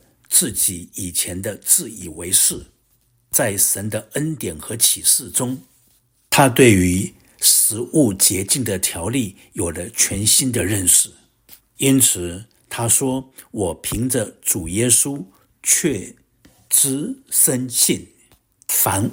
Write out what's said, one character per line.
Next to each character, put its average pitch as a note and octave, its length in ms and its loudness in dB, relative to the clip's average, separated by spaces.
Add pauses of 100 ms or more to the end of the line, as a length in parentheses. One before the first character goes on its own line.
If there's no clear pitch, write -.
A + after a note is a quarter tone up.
(280)
自 C3+ 240 0
己 F2 420 -4
以 F2+ 160 -10
前 F2 300 -6
的 G2+ 160 -6
自 - 340 0
以 F2+ 180 -14
为 F2 220 -10
是。 - 340 0 (680)
在 G#2 240 0
神 G2+ 340 -2
的 A2 220 -8
恩 D3+ 240 -4
典 F#2 200 -8
和 - 200 -10
启 - 260 0
示 - 280 0
中， C3 280 -4 (720)
他 C#3+ 180 6
对 B2 240 8
于 F2+ 400 2 (280)
食 - 380 2 (140)
物 C3+ 220 4
洁 F#2 300 0
净 C3 180 -2
的 G#2 160 -2
条 E2+ 300 -6
例 B2 280 -2 (160)
有 F2+ 180 -4
了 F2 200 -10
全 G2+ 360 -2
新 C3 260 2
的 F2 120 0
认 G2 220 -2
识。 - 240 4 (640)
因 C3+ 220 4
此 F2+ 460 0 (240)
他 A#2 180 -4
说 C3 460 0 (180)
，“我 F#2 260 -4
凭 A2+ 320 -6
着 A#2 340 -4
主 E2+ 260 -4
耶 G#2+ 200 0
稣 C#3 360 0 (380)
确 - 520 -2 (540)
知 D3 480 0 (140)
深 B2+ 400 0
信， - 360 0 (640)
凡 G2 440 0